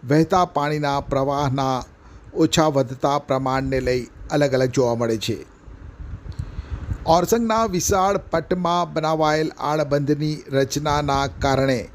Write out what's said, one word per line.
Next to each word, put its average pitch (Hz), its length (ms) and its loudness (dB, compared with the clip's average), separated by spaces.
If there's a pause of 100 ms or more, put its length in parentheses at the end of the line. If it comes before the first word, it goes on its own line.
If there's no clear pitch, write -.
વહેતા 160 440 4
પાણીના 147 560 -2
પ્રવાહના 135 720 0 (600)
ઓછા 160 340 4
વધતા 135 520 0
પ્રમાણને 135 580 0
લઈ 127 220 0 (280)
અલગ 143 240 2
અલગ 131 160 4
જોવા 120 260 2
મળે 117 220 0
છે. 101 180 -4 (1700)
ઓરસંગના 220 600 2
વિશાળ 185 580 0
પટમાં 175 680 -2
બનાવાયેલ 156 580 0 (140)
આળબંધની 147 720 0 (140)
રચનાના 139 760 0 (140)
કારણે 135 420 2 (140)